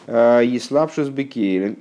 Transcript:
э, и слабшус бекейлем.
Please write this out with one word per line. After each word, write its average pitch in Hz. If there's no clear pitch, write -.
э, 120
и 123
слабшус 151
бекейлем. 110